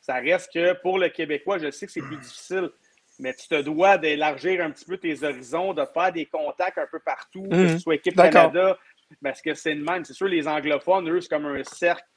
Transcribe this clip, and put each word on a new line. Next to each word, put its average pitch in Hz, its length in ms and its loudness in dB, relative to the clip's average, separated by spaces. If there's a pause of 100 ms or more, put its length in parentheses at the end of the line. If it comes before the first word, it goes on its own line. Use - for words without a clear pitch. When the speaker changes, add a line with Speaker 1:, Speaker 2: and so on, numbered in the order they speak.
Speaker 1:
Ça 131 140 -6
reste 151 380 0
que 175 280 2
pour 185 160 0
le 175 120 2
Québécois, 156 500 -4
je 151 100 -4
sais - 160 -12
que - 60 -16
c'est 165 100 -8
plus 139 160 -10
difficile, 175 520 -8 (500)
mais 131 140 -6
tu - 140 -16
te 151 140 0
dois 170 360 4
d'élargir 156 640 0
un 156 80 -4
petit - 140 -18
peu 185 120 -8
tes 156 260 -4
horizons, 147 500 -4
de 151 100 -2 (100)
faire 180 200 2
des 160 120 -6
contacts 156 520 -4
un 156 120 -4
peu 160 160 -10
partout, - 380 -8
que 190 120 -2
Speaker 2:
Mhm. 180 140 6
Speaker 1:
ce 165 100 0
soit 165 160 0
Équipe 175 200 -2
Speaker 2:
D'accord. 170 360 8
Speaker 1:
Canada, 185 260 2 (440)
parce 139 200 -6
que 156 120 -4
c'est 156 220 -4
le 147 80 -8
même. 170 220 -4
C'est 135 80 -18
sûr, 190 140 -4
les 165 200 0
anglophones, 151 600 0
eux, 175 120 0
c'est - 80 -14
comme 147 160 -2
un 139 180 -6
cercle - 420 -2 (120)